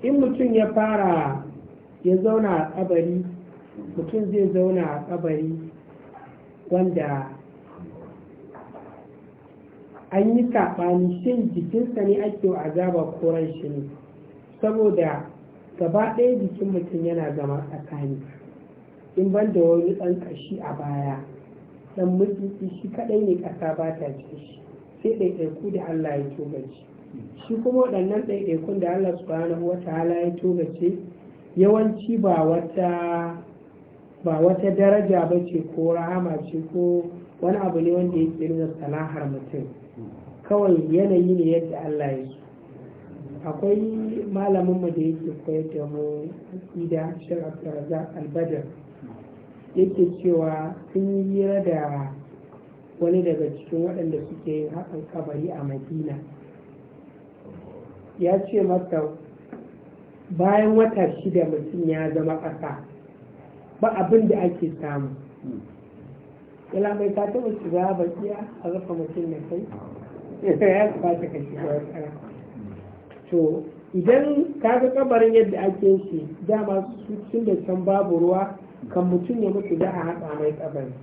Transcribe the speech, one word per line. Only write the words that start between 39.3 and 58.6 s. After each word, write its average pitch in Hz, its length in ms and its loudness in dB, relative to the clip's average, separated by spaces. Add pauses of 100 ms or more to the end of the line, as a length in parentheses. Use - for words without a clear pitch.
mutum. 135 380 -8 (720)
Kawai 202 360 4 (120)
yanayi 180 440 4
ne 175 100 2
yadda 165 400 0
Allah 151 280 -2
ya 135 140 -6
so. 131 100 -14 (1080)
Akwai 220 880 0
malaminmu 185 580 2
da 160 100 -2
yake 160 300 0 (140)
koyar 156 200 -2 (100)
da 147 120 -4
mu 151 420 -6 (260)
aqida, 170 640 -4
Sheikh 170 240 -6
Abdulrazak 156 720 -8
Al-Badr, 151 480 -4 (1080)
yake 185 300 4 (180)
cewa 160 520 2 (180)
sun 196 240 0
yi 196 60 0 (120)
hira 196 280 2
da 147 500 -2 (880)
wani 175 220 4
daga 151 280 0
cikin 165 340 -4
waɗanda 170 340 -2 (100)
suke 160 220 -10
yin 151 200 -4
haƙan 160 320 -10 (100)
kabari 151 380 -6
a 143 120 -8
Madina. 143 560 -6 (2000)
Ya 185 280 4
ce 202 160 2